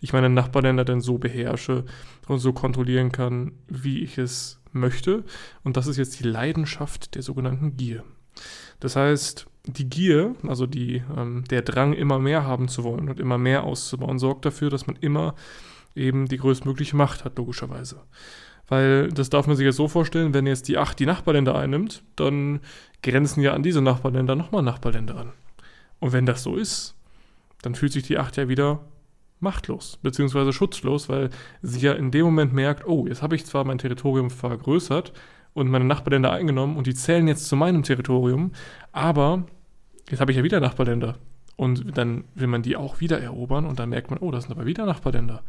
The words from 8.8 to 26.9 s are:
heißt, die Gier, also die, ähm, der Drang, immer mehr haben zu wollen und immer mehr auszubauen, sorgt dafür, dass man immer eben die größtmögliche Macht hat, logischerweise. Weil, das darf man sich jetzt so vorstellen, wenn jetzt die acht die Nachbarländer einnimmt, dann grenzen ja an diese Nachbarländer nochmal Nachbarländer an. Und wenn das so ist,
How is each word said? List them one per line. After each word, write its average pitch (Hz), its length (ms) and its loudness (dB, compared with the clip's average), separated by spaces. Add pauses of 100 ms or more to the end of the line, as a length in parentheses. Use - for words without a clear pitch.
heißt, 143 500 0 (200)
die 131 240 -6
Gier, 175 460 2 (120)
also 131 180 -2
die, 123 380 -4 (140)
ähm, 123 320 -6
der 123 120 0
Drang, 127 320 2
immer 139 260 2
mehr 143 260 2
haben 127 220 -2
zu 123 160 -4
wollen 120 260 -4
und 131 100 -8
immer 123 180 0
mehr 127 260 2
auszubauen, 131 560 -4
sorgt 131 260 0
dafür, 147 240 0
dass 139 180 -4
man 139 100 -6
immer 156 380 -2 (600)
eben 135 320 0
die 131 100 -4
größtmögliche 135 600 0
Macht 143 260 2
hat, 127 140 -10
logischerweise. 127 640 -8 (680)
Weil, 135 400 4
das 135 200 -2
darf 143 160 4
man 147 120 4
sich 135 80 4
jetzt 131 100 4
so 147 140 2
vorstellen, 160 440 2
wenn 139 140 2
jetzt 127 220 -2
die - 80 2
acht 143 200 0
die 135 80 2
Nachbarländer 143 480 2
einnimmt, 143 480 -2 (140)
dann 143 460 0 (420)
grenzen 143 380 2
ja 139 120 4
an 139 80 0
diese 156 200 2
Nachbarländer 131 540 2
nochmal 170 280 0
Nachbarländer 117 540 0
an. 117 160 -8 (640)
Und 127 140 0
wenn 127 120 4
das 127 180 0
so - 120 -4
ist, - 400 -6 (640)